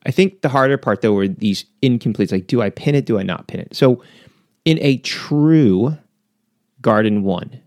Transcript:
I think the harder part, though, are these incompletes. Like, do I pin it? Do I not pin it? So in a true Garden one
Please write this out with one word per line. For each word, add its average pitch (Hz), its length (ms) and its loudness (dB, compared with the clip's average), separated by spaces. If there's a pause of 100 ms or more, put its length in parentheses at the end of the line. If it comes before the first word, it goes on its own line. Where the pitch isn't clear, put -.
I 139 60 -2
think 185 300 0
the 147 80 -2
harder 135 280 2
part, 110 240 -4
though, 104 160 2
are 98 100 0
these 95 380 -4 (160)
incompletes. 120 500 0
Like, 95 160 -2
do 120 140 0
I 101 80 -2
pin - 260 -2
it? 135 100 0
Do 107 140 -2
I 95 40 -4
not 92 240 -8
pin 92 120 -10
it? - 160 -16
So 127 260 2 (600)
in 160 180 2
a 139 180 2
true 147 960 2 (840)
Garden 107 420 2
one 92 440 -6